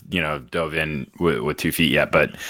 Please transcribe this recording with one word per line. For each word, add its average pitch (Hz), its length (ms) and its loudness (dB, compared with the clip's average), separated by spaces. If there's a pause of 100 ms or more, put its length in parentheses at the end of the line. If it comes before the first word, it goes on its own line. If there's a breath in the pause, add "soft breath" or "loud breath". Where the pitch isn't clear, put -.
you 90 120 0
know, 76 180 -2
dove 78 340 -4
in 78 360 -4 (100)
with, 80 220 2
with 76 160 -4
two 80 140 -2
feet 78 200 2
yet. 71 200 4
But, 76 240 4 (140 loud breath)